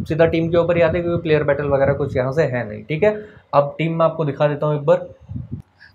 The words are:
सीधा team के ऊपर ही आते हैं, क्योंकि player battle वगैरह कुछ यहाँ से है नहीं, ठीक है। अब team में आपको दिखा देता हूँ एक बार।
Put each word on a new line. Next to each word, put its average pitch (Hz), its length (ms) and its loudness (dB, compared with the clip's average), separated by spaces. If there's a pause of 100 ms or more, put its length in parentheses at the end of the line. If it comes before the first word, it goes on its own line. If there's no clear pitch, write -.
सीधा 165 220 2
team 165 240 0
के 175 60 0
ऊपर 170 200 2
ही 170 60 4
आते 165 160 2
हैं, 170 80 -2
क्योंकि 170 160 -2
player 151 220 2
battle 143 240 0
वगैरह 139 260 2
कुछ 139 220 -4
यहाँ 131 160 -2
से 160 120 2
है 120 240 -4
नहीं, 107 160 -12
ठीक 156 180 -6
है। 214 160 2 (360)
अब 143 240 2
team 165 200 -2
में 165 80 4
आपको 160 180 -2
दिखा 147 240 0
देता 147 180 -4
हूँ 151 100 0
एक 143 100 -6
बार। - 220 2 (880)